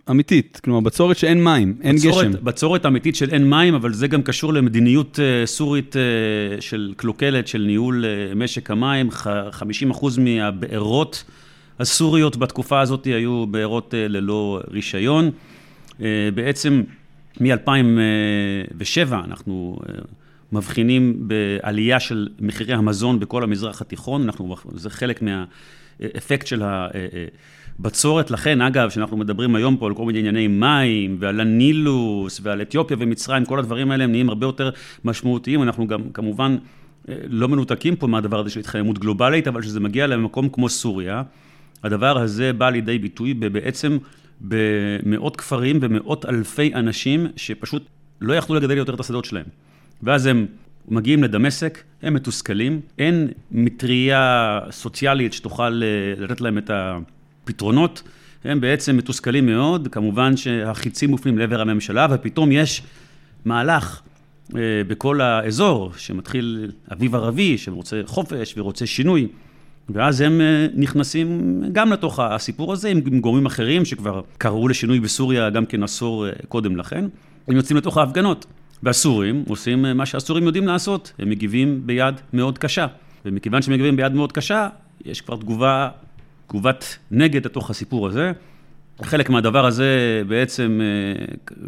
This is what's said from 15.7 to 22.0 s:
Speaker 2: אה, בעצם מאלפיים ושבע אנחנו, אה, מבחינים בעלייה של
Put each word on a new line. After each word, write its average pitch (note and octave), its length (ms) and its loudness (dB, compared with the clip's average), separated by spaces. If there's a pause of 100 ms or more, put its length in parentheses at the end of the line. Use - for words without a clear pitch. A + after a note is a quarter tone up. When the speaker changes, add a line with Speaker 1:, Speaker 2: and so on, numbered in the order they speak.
Speaker 2:
אה, G#2+ 340 0
בעצם C3+ 480 2 (560)
מאלפיים B2 600 4 (800)
ושבע B2 480 -2
אנחנו, F2+ 540 -8 (100)
אה, - 40 -10 (580)
מבחינים A#2 760 2
בעלייה G#2+ 720 0
של G#2+ 280 -4 (120)